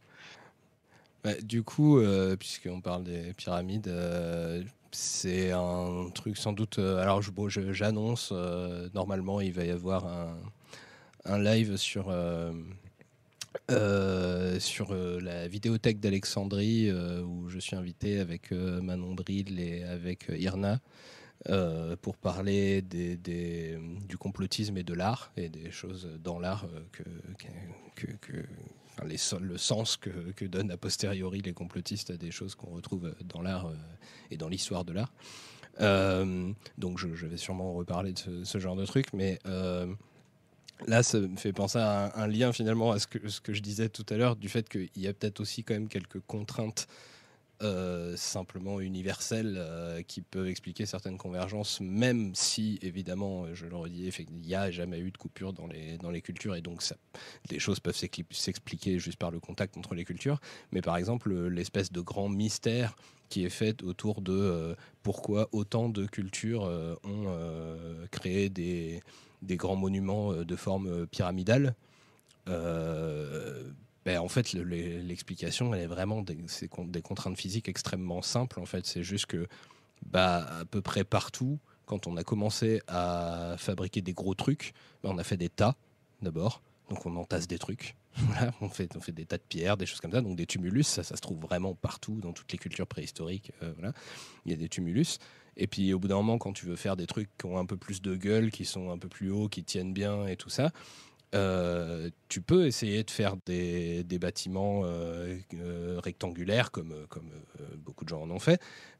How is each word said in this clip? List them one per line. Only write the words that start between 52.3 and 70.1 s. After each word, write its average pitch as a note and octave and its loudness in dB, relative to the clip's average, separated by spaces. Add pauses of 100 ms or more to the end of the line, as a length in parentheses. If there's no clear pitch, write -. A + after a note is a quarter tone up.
si, G#2+ 0
évidemment, F#2 -2
je E2+ -10
le E2+ -8
redis, F2 -6
effect-, E2+ -6
il E2 -12
n'y F2 -2
a G2 2
jamais F2 -4
eu F2+ -4
de F#2+ -8
coupure - -8
dans E2+ -10
les, D#2+ -8
dans E2+ -6
les E2+ -4
cultures, F2+ -6
et E2+ -4
donc E2+ -8
ça, - -2 (540)
les - -4
choses F#2+ 2
peuvent E2+ 0
s'écli-, - -4
s'expliquer - -2
juste E2+ -4
par E2+ -2
le E2 -6
contact G2 -4
entre F2 -6
les E2+ -4
cultures. C3+ 0 (340)
Mais F#2 2
par E2+ 2
exemple, A2 0
le, F2 2
l'espèce F2+ 0
de F2 -2
grand G2+ -2
mystère A2 2 (360)
qui F2+ 2
est F2 0
fait A2 0
autour G2 -2
de, F#2+ 0
euh, E2+ 2 (280)
pourquoi G#2 2
autant A2 2
de G#2 0
cultures, G#2 -2
euh, E2+ -2 (100)
ont, G2+ -4
euh, E2 -6
créé G2 2
des, E2+ -2 (380)
des F#2 0
grands F#2+ 2
monuments, G2 2